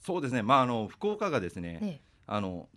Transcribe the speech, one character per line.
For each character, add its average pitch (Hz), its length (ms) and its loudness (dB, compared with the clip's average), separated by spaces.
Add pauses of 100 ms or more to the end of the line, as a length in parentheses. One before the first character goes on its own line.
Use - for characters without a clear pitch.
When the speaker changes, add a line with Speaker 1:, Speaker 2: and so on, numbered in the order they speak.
Speaker 1:
そ 180 180 -2
う - 20 -4
で 135 80 -2
す 123 40 -2
ね。 117 100 2
ま 127 120 6
あ、 131 60 8
あ 123 40 6
の、 113 220 0
福 - 220 -4
岡 208 200 -2
が 139 100 2
で 90 100 -4
す - 80 -14
ね、 85 240 -8
Speaker 2:
え 151 60 -6
え。 156 140 -10 (260)
Speaker 1:
あ 104 120 -2
の、 92 380 -6